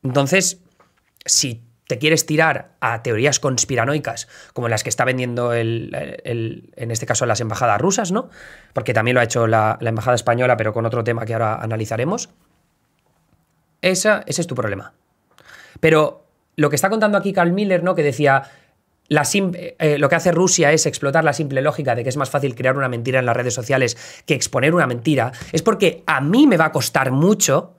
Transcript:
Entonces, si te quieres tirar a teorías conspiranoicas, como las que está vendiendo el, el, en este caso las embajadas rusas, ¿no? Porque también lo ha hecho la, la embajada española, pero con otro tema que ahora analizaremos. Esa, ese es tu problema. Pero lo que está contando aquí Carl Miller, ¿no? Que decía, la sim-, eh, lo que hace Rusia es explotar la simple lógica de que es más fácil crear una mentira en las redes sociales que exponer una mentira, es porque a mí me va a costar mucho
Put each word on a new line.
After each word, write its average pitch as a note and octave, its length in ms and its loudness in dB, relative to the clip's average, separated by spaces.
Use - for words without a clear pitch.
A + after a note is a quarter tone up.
Entonces, C#3 560 0
si A#2 380 -2
te A#2+ 120 -4
quieres D#3 260 2
tirar D3+ 540 0
a A#2 240 -4
teorías B2 360 0
conspiranoicas, C3 880 -2
como A#2+ 160 -4
las G#2+ 140 0
que - 60 -6
está B2+ 140 -2
vendiendo B2 500 -2
el, A#2 400 -2
el, A2+ 520 -8
en A#2 160 -8
este A2+ 140 -6
caso - 200 0
las A#2 160 0
embajadas G#2+ 400 0
rusas, F#3+ 300 0
¿no? B3 180 -2
Porque A#2 200 -2
también A2+ 220 2
lo B2 60 6
ha A#2 40 4
hecho A#2 220 0
la, A2 340 2
la A#2 80 -2
embajada A2+ 260 0
española, A#2+ 400 2
pero G#2+ 180 -2
con A#2 120 -4
otro A#2 180 -2
tema A#2 220 -4
que A2+ 80 -6
ahora A2+ 220 -2
analizaremos. A2+ 760 -4
Esa, F#3 460 2
ese D#3+ 140 -4
es E3 60 -2
tu B2+ 80 -6
problema. G#2 380 -6
Pero D#3 440 2
lo D3 140 2
que C#3+ 80 0
está G3 120 2
contando G#3+ 280 2
aquí G3 160 -2
Carl F3 180 2
Miller, F#3 320 0
¿no? F3+ 120 0
Que D#3 80 0
decía, C#3 400 2
la D3 160 2
sim-, G3 280 -2
eh, - 460 -2
lo C#3+ 80 2
que E3 80 4
hace E3+ 160 2
Rusia D#3+ 400 2
es D#3 140 2
explotar D3+ 400 0
la C#3+ 80 2
simple C3+ 280 -2
lógica C#3 340 -2
de A#2+ 80 -6
que C3 60 -2
es B2+ 60 -4
más C#3 140 -4
fácil C3+ 260 -2
crear C3 220 2
una C3+ 100 -2
mentira B2 320 -2
en B2 60 0
las A#2 100 2
redes A#2+ 180 -2
sociales B2+ 720 -2
que D3 100 2
exponer C3+ 380 0
una D#3 140 2
mentira, B2 460 0
es F3 100 -2
porque G#3 440 0
a C#3 160 0
mí A3+ 260 4
me G#3 80 6
va D#3+ 100 4
a D#3 60 -2
costar C3 400 0
mucho D#3+ 680 2